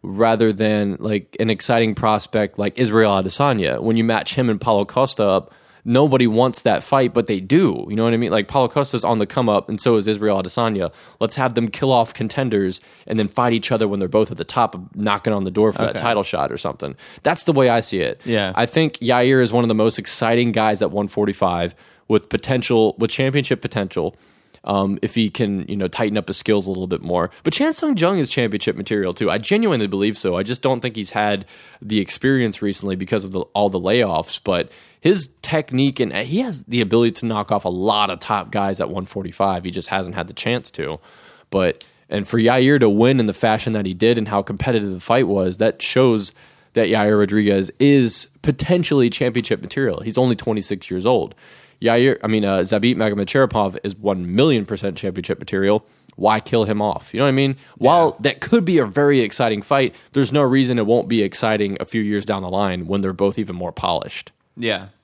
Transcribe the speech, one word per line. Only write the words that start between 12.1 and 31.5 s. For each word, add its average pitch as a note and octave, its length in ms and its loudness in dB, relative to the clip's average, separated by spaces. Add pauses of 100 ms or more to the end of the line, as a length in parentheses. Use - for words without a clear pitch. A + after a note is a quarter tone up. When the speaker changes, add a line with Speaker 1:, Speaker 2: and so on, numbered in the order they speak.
Speaker 1:
contenders G#2+ 680 -2 (280)
and A2+ 100 -2
then G#2+ 100 0
fight B2 260 2
each A2+ 180 -2
other A2 160 2
when G2 120 -4
they're F#2+ 80 -2
both G#2+ 240 2
at F2 60 -12
the E2 60 -8
top - 320 0
of F2+ 200 -14
knocking G#2 380 0
on G2 100 -2
the F#2 80 -4
door G#2 220 2
for - 60 -4
that - 120 -2
Speaker 2:
Okay. - 80 -8
Speaker 1:
title A2+ 240 0
shot C#2+ 280 -4
or A#1+ 80 -8
something. C#2+ 360 -8 (280)
That's D#3+ 220 0
the E3+ 80 2
way C3+ 160 4
I A#2 120 4
see F#2+ 180 -4
it. C2 260 -4
Speaker 2:
Yeah. G#2 300 0
Speaker 1:
I A#2 120 2
think D#3 320 0
Yair B2+ 420 4
is A2 100 2
one A#2+ 120 2
of A#2 60 0
the A2 60 2
most A2 220 2
exciting A#2 540 0
guys G#2+ 320 0
at D2+ 80 -2
one G2+ 160 -2
forty-five F#2 680 -2 (340)
with G#2+ 220 0
potential, A#2 680 0
with A2+ 100 0
championship C3+ 520 -2
potential. F#2+ 540 -4 (480)
Um, G2 400 0
if G2+ 100 -6
he A2+ 160 0
can, G2+ 380 -4
you G2+ 100 -6
know, F#2+ 100 -2
tighten G#2+ 300 -2
up G2 100 -4
his G2 100 -4
skills G#2 280 0
a G2 60 -4
little F#2 160 -4
bit F2+ 160 -4
more. F2 260 0 (140)
But D#3 100 0
Chan D#4 200 0
Sung D4+ 240 -2
Jung F3 200 2
is C#3 140 -2
championship G#2+ 440 -2
material G2 380 -2
too. G2 160 -2
I F#2 80 0
genuinely E3+ 480 0
believe G2+ 320 -2
so. F2+ 200 -2
I F#2+ 40 -2
just A#2 220 -6
don't C3 160 0
think A2 160 -6
he's G#2+ 160 -8
had G#2 340 -2 (380)